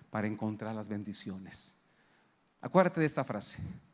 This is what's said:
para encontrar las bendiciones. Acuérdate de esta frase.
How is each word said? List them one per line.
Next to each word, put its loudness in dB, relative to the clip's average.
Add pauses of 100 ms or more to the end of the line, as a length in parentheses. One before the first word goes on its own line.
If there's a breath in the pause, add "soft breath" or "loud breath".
para 0
encontrar -4
las -6
bendiciones. -6 (840 soft breath)
Acuérdate 6
de 6
esta 2
frase. -4 (340)